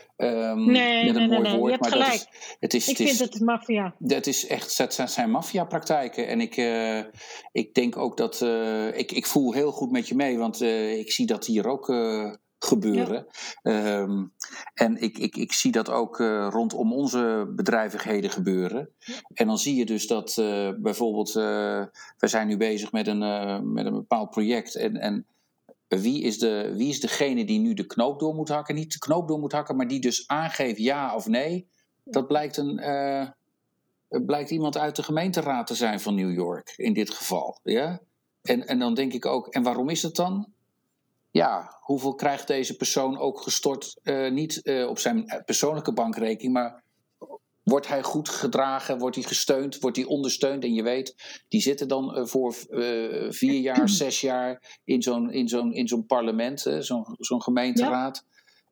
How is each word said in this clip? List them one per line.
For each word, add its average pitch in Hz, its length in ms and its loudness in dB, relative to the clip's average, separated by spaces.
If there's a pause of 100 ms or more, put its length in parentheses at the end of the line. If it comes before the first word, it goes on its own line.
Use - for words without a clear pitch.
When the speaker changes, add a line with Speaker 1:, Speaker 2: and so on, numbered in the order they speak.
(160)
Speaker 1:
Ehm, 220 560 2
Speaker 2:
Nee, 240 340 6
Speaker 1:
met 233 100 4
een 233 60 4
Speaker 2:
nee, 226 60 6
nee, - 0 -
Speaker 1:
mooi 226 140 6
Speaker 2:
nee, 214 100 4
je 226 60 2
Speaker 1:
woord, 240 140 4
Speaker 2:
hebt 247 100 2
Speaker 1:
maar 233 100 2
dat 262 100 4
Speaker 2:
gelijk. 254 200 2
Speaker 1:
is, - 380 -16
het - 140 0
is, 233 160 2
Speaker 2:
Ik 269 80 0
Speaker 1:
het - 100 4
is, 269 100 4
Speaker 2:
vind 247 160 0
het 214 80 -4
maffia. 226 580 0
Speaker 1:
dat 135 280 0
is 135 200 -2
echt, - 300 -4
dat 131 160 0
zijn, - 160 -2
zijn 117 220 0
maffiapraktijken. 156 960 -2
En 117 140 0
ik, 113 160 -4
eh, 113 420 0 (520)
ik - 220 -4
denk 123 240 2
ook 131 200 -2
dat, - 240 -2
eh, 113 560 0
ik, - 140 -4
ik 127 140 -4
voel 131 280 2
heel 143 180 2
goed 135 200 -4
met 123 160 0
je 123 80 -4
mee, 131 220 2
want, 113 240 -2
eh, 110 380 0
ik 107 120 -6
zie 123 140 2
dat 110 200 -2
hier 107 220 2
ook, 135 220 -2
eh, 110 440 0 (280)
gebeuren. 107 640 2 (360)
Speaker 2:
Ja. 117 100 2
Speaker 1:
Ehm, 101 540 0 (480)
en 113 280 2
ik, - 160 -2
ik, - 180 -4
ik 113 180 -4
zie - 180 2
dat 113 180 0
ook, 120 300 -2
eh, 107 320 2
rondom 113 420 0
onze 117 600 0
bedrijvigheden 104 760 0
gebeuren. 92 600 0 (100)
Speaker 2:
Ja. - 140 -14 (200)
Speaker 1:
En 226 140 2
dan 214 100 0
zie 143 180 0
je 123 100 2
dus 107 220 -2
dat, 110 300 -2
eh, 101 400 0
bijvoorbeeld, 107 580 -2
eh, 104 480 0 (340)
we - 100 2
zijn 110 200 2
nu 104 100 2
bezig 107 340 0
met 107 160 0
een, 104 160 0
eh, 101 360 -2
met 110 260 -2
een 107 80 -2
bepaald 107 360 -2
project. 113 460 0
En, 110 220 -2
en 104 280 -2 (600)
wie 113 360 0
is 110 160 0
de, 104 380 0
wie 131 120 2
is 135 100 -4
degene 131 460 0
die 107 140 2
nu 113 140 4
de 98 120 -2
knoop 135 340 0
door 156 160 0
moet 151 140 -4
hakken? 147 260 -2
Niet 156 160 -6
de - 80 -8
knoop 160 280 0
door 156 120 0
moet 143 120 -4
hakken, 147 240 -2
maar 127 120 0
die 135 140 -2
dus 120 260 0
aangeeft 143 520 0
ja 131 360 0
of 107 120 -4
nee. 151 400 0 (360)
Dat 139 240 -2
blijkt 147 300 0
een, 143 220 -2
eh, 139 480 -2 (840)
het 127 160 -2
blijkt 147 260 -2
iemand 151 260 0
uit 151 180 0
de 147 80 -2
gemeenteraad 156 640 0
te 120 80 -4
zijn 113 240 0
van 104 160 0
New 95 180 2
York, 87 440 -2
in 113 160 2
dit 104 160 0
geval. - 540 -4
Ja? 151 380 0 (400)
En, - 260 0
en 127 120 0
dan 120 140 2
denk 127 200 0
ik 120 120 -6
ook, 135 220 0
en 127 160 0
waarom 123 260 2
is 160 120 0
dat 165 140 -4
dan? 185 320 0 (840)
Ja, 107 500 2
hoeveel 135 340 -2
krijgt 139 320 -2
deze 131 280 -2
persoon 131 420 0
ook 139 240 -2
gestort, - 640 -2
eh, 135 280 0
niet, 156 300 -2
eh, 127 260 0
op 120 120 -4
zijn, 113 280 0
eh, - 180 -8
persoonlijke 147 480 0
bankrekening, 127 600 0
maar 123 300 -2 (800)
wordt 139 240 4
hij 139 160 -2
goed 156 260 -2
gedragen, 135 680 0
wordt 123 160 -2
hij 123 100 -4
gesteund, 139 540 0
wordt 123 180 0
hij 131 80 0
ondersteund? 139 580 0
En 120 100 0
je 113 100 2
weet, 127 320 -2 (320)
die 110 140 2
zitten 139 260 0
dan, 135 280 -2
eh, 127 100 0
voor, 123 300 0 (140)
eh, 113 640 -2
vier 135 280 2
jaar, 131 360 4
Speaker 2:
<clears throat> 160 80 0
Speaker 1:
zes 131 180 -2
jaar 127 640 -4
in 131 180 2
zo'n, 120 300 0
in 127 160 0
zo'n, 120 260 0
in 120 140 0
zo'n 117 180 0
parlement, 120 580 0
hè, 151 180 0
zo'n, 120 240 -4 (120)
zo'n 120 240 -2
gemeenteraad. 123 840 0
Speaker 2:
Ja. - 100 -20 (340)